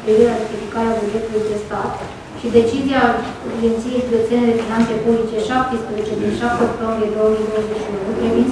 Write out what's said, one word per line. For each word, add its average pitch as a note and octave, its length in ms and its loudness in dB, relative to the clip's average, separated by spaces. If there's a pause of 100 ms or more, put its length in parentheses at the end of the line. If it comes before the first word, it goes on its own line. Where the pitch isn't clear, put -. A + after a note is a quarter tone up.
privire A3+ 280 6
la A3 100 -2
rectificarea A3+ 600 -2
bugetului G#3+ 480 -2
de G#3 160 -2
stat F#3+ 280 -6 (460)
și A#3 200 -2
decizia C4 440 2 (500)
Agenției A#3 520 0
Județene A#3 440 2
de A3+ 140 2
Finanțe A3+ 300 0 (100)
Publice A3+ 340 2 (120)
șaptesprezece A3+ 720 -2
din G#3 180 0
șapte A#3+ 280 0
octombrie A3 500 -2
două G#3+ 160 2
mii G#3+ 180 -2
douăzeci G#3+ 320 -2
și G#3 100 -6
unu G3 260 -4
privind A#3 320 2